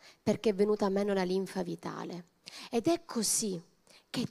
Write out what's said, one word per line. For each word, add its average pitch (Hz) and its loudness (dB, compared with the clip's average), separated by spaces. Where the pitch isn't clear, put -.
Perché 214 2
è 190 2
venuta 208 4
meno 202 2
la 190 2
linfa 185 -2
vitale. 175 -8
Ed 233 0
è 339 2
così 196 -2
che 247 -4